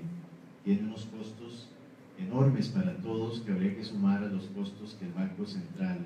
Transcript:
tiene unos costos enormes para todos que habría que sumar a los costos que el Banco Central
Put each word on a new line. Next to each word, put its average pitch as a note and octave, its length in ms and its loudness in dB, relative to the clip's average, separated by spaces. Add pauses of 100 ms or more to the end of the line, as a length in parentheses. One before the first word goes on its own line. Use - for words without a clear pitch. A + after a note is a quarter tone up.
(640)
tiene G#2 180 4
unos - 240 -4
costos - 640 -10 (480)
enormes A2+ 500 6
para F#2 300 2
todos A2+ 420 -2
que G#2 120 -2
habría F#2+ 220 2
que A2 100 -6
sumar G2+ 380 4
a G#2 40 0
los F#2+ 220 -2
costos G2+ 500 -6
que F#2 80 -8
el F2 60 -6
Banco F#2+ 340 -2
Central F3 600 -2